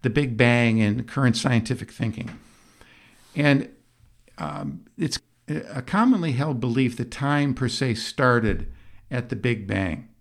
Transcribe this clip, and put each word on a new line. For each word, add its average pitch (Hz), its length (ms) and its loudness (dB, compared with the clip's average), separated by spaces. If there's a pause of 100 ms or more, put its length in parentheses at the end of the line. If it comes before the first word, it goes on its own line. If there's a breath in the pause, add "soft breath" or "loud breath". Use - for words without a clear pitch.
the - 80 2
Big 127 260 0
Bang 120 420 4
and 110 280 0
current 127 280 2
scientific 123 560 0
thinking. 117 380 -6 (1040 soft breath)
And, 143 340 2 (680)
um, 76 480 -8 (140)
it's - 180 -2 (300)
a 127 340 -8
commonly 196 520 2
held 135 260 -2
belief 120 380 0
that 120 120 -6
time 143 460 0
per 131 120 -2
se 117 280 -2
started 113 760 2 (380 soft breath)
at 123 200 -4
the 127 60 -4
Big 107 300 -2
Bang. 95 420 -4 (140)